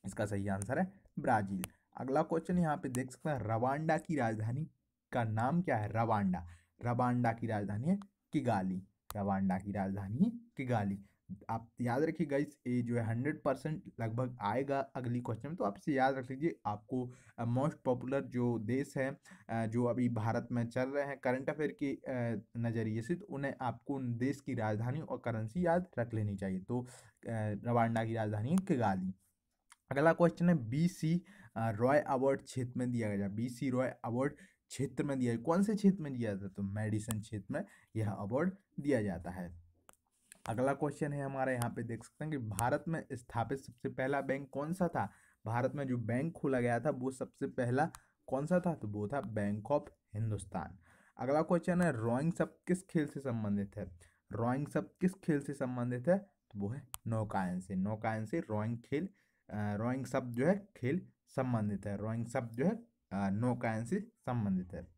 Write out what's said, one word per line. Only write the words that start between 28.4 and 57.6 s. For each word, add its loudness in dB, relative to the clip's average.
है 4
किगाली। 2
अगला 6
क्वेश्चन 4
है, 8
बीसी, 2
अ, 0
रॉय 6
अवार्ड 2
क्षेत्र -6
में 0
दिया 0
गया, 0
बीसी -2
रॉय 0
अवार्ड 0
क्षेत्र -4
में -2
दिया, 2
कौन 2
से 2
क्षेत्र 4
में -6
दिया -2
जाता -4
है? -8
तो -6
मेडिसन -2
क्षेत्र -8
में -2
यह 0
अवार्ड -2
दिया 2
जाता -4
है। -10
अगला 2
क्वेश्चन -2
है -4
हमारा, -2
यहाँ 0
पे -6
देख -6
सकते -12
हैं -4
कि -2
भारत 0
में -4
स्थापित -4
सबसे -8
पहला 0
बैंक -2
कौन -4
सा 2
था? -2
भारत 0
में -2
जो 0
बैंक 0
खोला 0
गया 2
था 0
वो -2
सबसे -6
पहला 2
कौन -2
सा 4
था? 0
तो -6
वो -2
था -2
बैंक -2
ऑफ 2
हिंदुस्तान। -4
अगला 2
क्वेश्चन 2
है, 4
रोइंग 2
शब्द 0
किस 2
खेल 2
से -8
संबंधित 0
है? -6
रोइंग 0
शब्द -2
किस 4
खेल 0
से -6
संबंधित -2
है? 6
तो -14
वो -2
है -8
नौकायन -2
से। -8